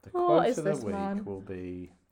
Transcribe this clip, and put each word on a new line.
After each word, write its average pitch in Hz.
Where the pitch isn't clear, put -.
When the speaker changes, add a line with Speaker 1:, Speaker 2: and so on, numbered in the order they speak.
Speaker 1:
the -
Speaker 2:
What 349
Speaker 1:
quote 330
Speaker 2:
is 247
Speaker 1:
of 156
the -
Speaker 2:
this 131
Speaker 1:
week 147
Speaker 2:
man? 196
Speaker 1:
will 101
be 90